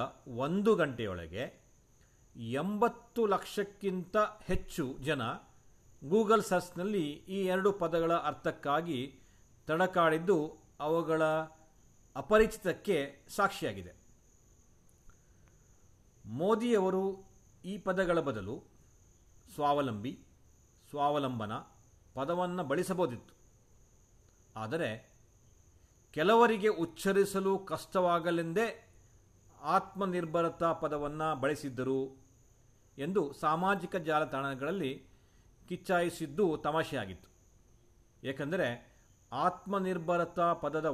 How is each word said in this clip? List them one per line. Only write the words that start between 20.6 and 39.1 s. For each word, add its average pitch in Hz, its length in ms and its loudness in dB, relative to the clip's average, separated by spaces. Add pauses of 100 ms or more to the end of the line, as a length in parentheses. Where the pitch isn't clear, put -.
ಸ್ವಾವಲಂಬನ 139 640 0 (600)
ಪದವನ್ನು 175 500 -2
ಬಳಸಬಹುದಿತ್ತು. 165 680 -2 (1200)
ಆದರೆ 117 340 -4 (1300)
ಕೆಲವರಿಗೆ 214 520 6
ಉಚ್ಚರಿಸಲು 190 880 2
ಕಷ್ಟವಾಗಲೆಂದೇ 170 1080 0 (960)
ಆತ್ಮನಿರ್ಭರತಾ 170 1120 0
ಪದವನ್ನು 151 680 -4
ಬಳಸಿದ್ದರು 131 600 -2 (960)
ಎಂದು 156 340 -2
ಸಾಮಾಜಿಕ 175 640 -2
ಜಾಲತಾಣಗಳಲ್ಲಿ 143 960 -2 (760)
ಕಿಚ್ಚಾಯಿಸಿದ್ದು 175 880 0
ತಮಾಷೆಯಾಗಿತ್ತು. 139 720 -2 (1000)
ಏಕೆಂದರೆ 147 380 -2 (680)